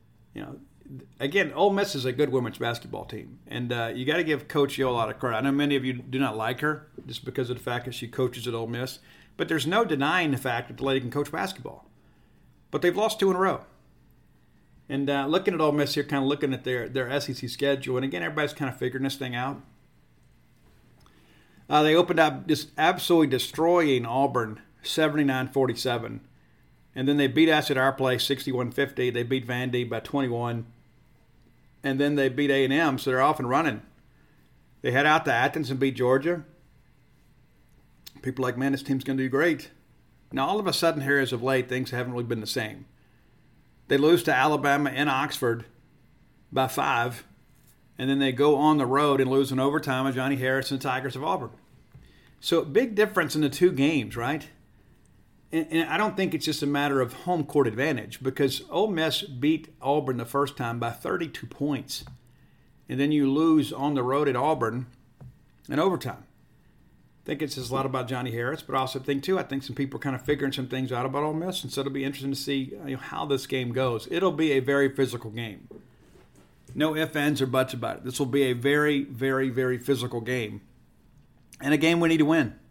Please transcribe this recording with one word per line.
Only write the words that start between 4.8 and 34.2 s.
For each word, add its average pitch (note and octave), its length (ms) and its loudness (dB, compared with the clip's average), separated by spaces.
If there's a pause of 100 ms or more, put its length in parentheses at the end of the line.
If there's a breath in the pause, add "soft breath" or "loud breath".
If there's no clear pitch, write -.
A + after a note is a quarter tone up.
a - 0 -
lot A#2 200 0
of A2+ 100 -10
credit. A#2+ 160 0
I A2 60 0
know C#3 100 2
many C#3+ 240 2
of B2+ 80 0
you C3 80 -2
do B2+ 260 -6
not B2 180 0
like A2+ 240 -2
her D3+ 280 -2 (180)
just - 180 -12
because B2+ 260 -4
of A#2+ 60 -6
the A#2 60 -14
fact A#2+ 220 -4
that A#2+ 100 -8
she A#2 140 -10
coaches B2 400 -4
at A#2 60 -4
Ole A2+ 120 -4
Miss. A#2+ 320 -6 (380 loud breath)
But E3 120 -4
there's C#3+ 180 0
no G3+ 180 2
denying D#3 460 0
the C3+ 60 0
fact A#2+ 320 -4
that A#2+ 100 -16
the B2 60 -6
lady C3+ 160 2
can B2 100 -6
coach C#3+ 200 -4
basketball. - 580 -8 (840 soft breath)
But D3+ 120 -4
they've F3 140 4
lost A3 240 0
two G3 100 4
in F3+ 60 2
a F3+ 40 0
row. F#3 200 0 (1300 soft breath)
And, C#3 200 -2
uh, C#3 180 0
looking F#3 280 0
at D#3 60 0
Ole D3+ 120 4
Miss C#3+ 220 0
here, D3 100 0
kinda C#3 220 -2
looking C#3+ 260 0
at C3 120 -8
their, B2+ 240 -2
their B2 200 -4
S C#3 220 -4
E - 20 -4
C B2 160 -8
schedule, C3 480 0
and B2+ 80 0
again, C#3 180 -4
everybody's D3+ 300 -2
kinda C3 200 -4
figuring C3 320 -4
this C3+ 120 -2
thing B2 180 -6
out. B2+ 280 -6 (2000 soft breath)
Uh, D3+ 120 4
they D#3 140 6
opened E3+ 240 4
up C#3+ 260 2
just D3+ 300 0
absolutely E3 520 4
destroying D3 760 2
Auburn, A#2+ 560 0 (220)
seventy-nine C#3+ 680 0
forty-seven. A#2 720 -2 (720 soft breath)
And C3 140 -2
then C#3+ 80 4
they C#3+ 100 4
beat D3 220 6
us D3+ 220 4
at C3+ 80 0
our C3+ 140 4
place, B2+ 300 0
sixty-one B2+ 480 -2
fifty. C3 380 -2
They A#2+ 140 -2
beat A#2+ 260 -2
Vandy B2 400 -2
by A2+ 120 -4
twenty-one. A#2+ 680 -4 (1160)
And C3+ 160 0
then C#3+ 180 2
they C3+ 120 4
beat C3+ 220 0
A C3+ 140 4
and C3 80 2
M, C#3+ 260 2
so C3 120 -4
they're B2+ 120 4
off D3 180 4
and B2 80 -4
running. C3 320 0 (1000 soft breath)